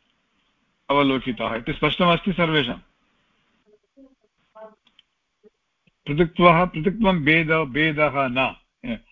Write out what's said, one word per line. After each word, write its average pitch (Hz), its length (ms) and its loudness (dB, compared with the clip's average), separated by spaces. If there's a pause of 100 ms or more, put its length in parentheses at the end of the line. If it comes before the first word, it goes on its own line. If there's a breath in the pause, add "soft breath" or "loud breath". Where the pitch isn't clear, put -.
(920)
अवलोकितः 131 640 -2
इति 120 180 -8
स्पष्टमस्ति 170 600 0
सर्वेषाम्। 156 480 -2 (3250)
पृथक्त्वः, 165 580 4
पृथक्त्वं 185 600 0
भेद, 160 280 2
भेदः 151 640 0
न 131 400 -2 (560)